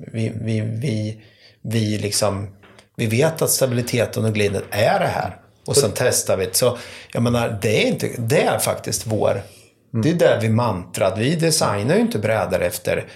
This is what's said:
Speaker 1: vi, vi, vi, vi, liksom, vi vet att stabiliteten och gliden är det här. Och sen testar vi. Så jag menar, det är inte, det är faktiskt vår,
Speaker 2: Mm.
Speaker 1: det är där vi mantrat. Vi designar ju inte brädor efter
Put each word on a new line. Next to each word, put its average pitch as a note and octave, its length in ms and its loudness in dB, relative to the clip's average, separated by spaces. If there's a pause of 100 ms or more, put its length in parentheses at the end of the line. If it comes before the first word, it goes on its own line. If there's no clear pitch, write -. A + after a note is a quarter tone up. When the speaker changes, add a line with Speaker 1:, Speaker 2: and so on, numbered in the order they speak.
(120)
Speaker 1:
vi, A2+ 280 -2
vi, A2 200 -2
vi, A2 640 -4 (400)
vi, G#2+ 360 0
liksom, G2+ 500 -2 (480)
vi A#2+ 100 -2
vet D3+ 360 2
att C#3 80 2
stabiliteten A#2+ 720 0
och A2 100 2
gliden G2+ 360 2
är G#2+ 280 2
det E3+ 80 0
här. F#2+ 300 -4 (300)
Och C3+ 100 0
sen G#2+ 180 4
testar A2+ 420 0
vi. F#2 160 -2
Så A#2+ 260 0 (340)
jag A#2+ 100 -2
menar, A#2 400 0
det A#2 220 2
är C4 40 2
inte, E3+ 300 -2
det C3+ 240 2
är A#3+ 160 0
faktiskt - 480 -4
vår, G#2 360 0 (520)
Speaker 2:
Mm. A2+ 80 0
Speaker 1:
det D3 80 4
är F3 40 2 (160)
där G#2+ 100 2
vi A2+ 80 2
mantrat. G#2 720 0
Vi C3 180 2
designar C#3+ 580 0
ju A3 60 4
inte A3+ 180 0
brädor F#2+ 440 0
efter F2 540 -2